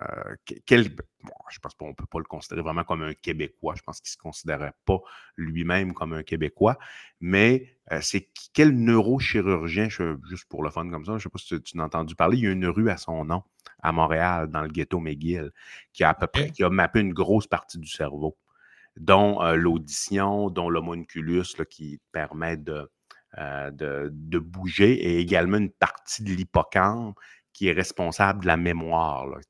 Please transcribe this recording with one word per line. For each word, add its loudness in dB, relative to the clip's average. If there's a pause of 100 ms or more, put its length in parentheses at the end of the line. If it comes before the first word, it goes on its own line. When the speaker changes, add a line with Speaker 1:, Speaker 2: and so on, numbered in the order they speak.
(460)
Speaker 1:
que-, -14 (100)
quel, 6
bon, -16 (180)
je -18
pense -14
qu'on -14
peut -14
pas -8
le -6
considérer -10
vraiment -4
comme -4
un -6
Québécois. -6
Je -16
pense -16
qu'il -12
se -12
considérait -8 (140)
pas 4 (380)
lui-même -2
comme -8
un -8
Québécois. 0 (420)
Mais, 4 (160)
euh, -2
c'est -4 (100)
qui, -20
quel 8
neurochirurgien, 2
je, -4 (120)
juste -12
pour -8
le -4
fun -8
comme -10
ça, -6
je -10
sais -12
pas -12
si -16
tu, -6
tu -12
en -4
as -2
entendu -4
parler, 4
il 0
y 2
a 2
une -2
rue 2
à 0
son -6
nom -2 (400)
à 0
Montréal, 0
dans -4
le -6
ghetto -4
McGill, -4 (420)
qui 0
a 6
à 6
peu -4
Speaker 2:
OK. -2
Speaker 1:
près, 0
qui 0
a 4
mappé 4
une 2
grosse 2
partie -4
du -12
cerveau, -6 (580)
dont, 4
euh, 4
l'audition, 0
dont -2
l'homunculus, -2 (140)
là, -6
qui -14 (120)
permet -6
de, -10 (460)
euh, -8
de, -6
de -4
bouger, 4
et 2
également 4
une 0
partie -2
de -4
l'hippocampe 0 (340)
qui -2
est 4
responsable 0
de -4
la 6
mémoire, -2
là. -10 (120)